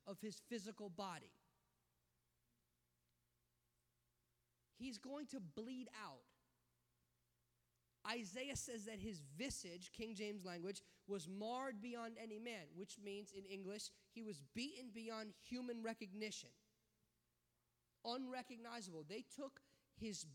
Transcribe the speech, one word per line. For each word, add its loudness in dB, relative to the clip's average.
of -2
his -2
physical 0
body. 0
He's 0
going 0
to 0
bleed 0
out. -4
Isaiah 2
says 0
that 0
his 0
visage, 2
King 0
James 2
language, 2
was 2
marred 2
beyond 0
any -2
man, 0
which -2
means 0
in -4
English, 0
he -6
was -2
beaten 0
beyond 0
human 2
recognition. 0
Unrecognizable. -2
They -2
took -4
his 0